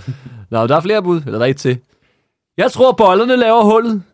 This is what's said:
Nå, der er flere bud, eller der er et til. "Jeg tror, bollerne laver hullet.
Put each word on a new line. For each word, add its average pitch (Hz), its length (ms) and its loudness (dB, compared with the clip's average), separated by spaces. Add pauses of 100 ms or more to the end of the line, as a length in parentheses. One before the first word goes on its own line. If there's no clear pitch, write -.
(500)
Nå, 113 180 -2
der 135 80 0
er 165 60 2
flere 202 220 -2
bud, 175 220 -2
eller 110 140 -8
der 120 60 0
er 131 40 0
et 135 80 -2
til. 123 200 -4 (800)
"Jeg 220 140 0
tror, 254 200 2
bollerne 226 440 2
laver 233 280 2
hullet. 220 400 0 (100)